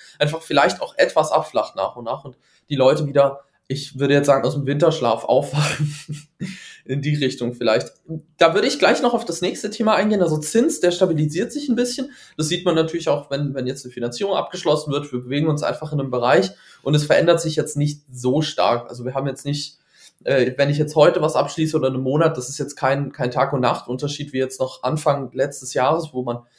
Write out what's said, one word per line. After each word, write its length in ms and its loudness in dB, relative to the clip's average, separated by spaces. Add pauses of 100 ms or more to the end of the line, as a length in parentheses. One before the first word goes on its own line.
(180)
einfach 240 -2
vielleicht 400 2
auch 160 -10
etwas 340 2
abflacht 440 -2
nach 200 -4
und 100 -12
nach 200 -8
und 120 -18 (320)
die 60 -2
Leute 300 2
wieder, 360 2 (260)
ich 320 -8
würde 160 2
jetzt 100 4
sagen, 200 4
aus 100 -2
dem 100 -4
Winterschlaf 600 0
aufwachen. 680 0 (160)
<laughs> 160 -12 (600)
In 160 -2
die 140 0
Richtung 380 -2
vielleicht. 380 0 (460)
Da 160 6
würde 120 2
ich 140 -2
gleich 220 4
noch 120 2
auf 120 -2
das 160 -6
nächste 280 -4
Thema 260 0
eingehen. 260 2
Also 160 2
Zins, 420 0
der 120 4
stabilisiert 600 0
sich 160 -8
ein 80 2
bisschen. 360 -4 (260)
Das 100 -2
sieht 160 -4
man 120 2
natürlich 340 0
auch, 200 -2
wenn, 240 -2
wenn 140 -4
jetzt 160 -8
eine 80 -14
Finanzierung 460 -4
abgeschlossen 560 -2
wird. 180 -4
Wir 80 -4
bewegen 300 -2
uns 140 -2
einfach 280 -4
in 80 -2
einem 120 -4
Bereich 400 4 (320)
und 120 2
es 80 4
verändert 380 4
sich 160 -2
jetzt 180 -4
nicht 340 -2
so 320 0
stark. 480 0
Also 140 -14
wir 120 -6
haben 120 -2
jetzt 160 -8
nicht, 360 -6 (440)
äh, 320 2
wenn 140 2
ich 80 2
jetzt 180 0
heute 260 6
was 140 0
abschließe 400 0
oder 140 2
einen 120 -2
Monat, 360 2
das 100 -8
ist 100 -10
jetzt 200 -8
kein, 340 0
kein 200 -4
Tag- 200 0
und 80 -2
Nacht-Unterschied 720 -2
wie 60 -4
jetzt 240 -2
noch 220 -6
Anfang 500 -2
letztes 400 -4
Jahres, 400 0
wo 100 -4
man, 160 -4 (200)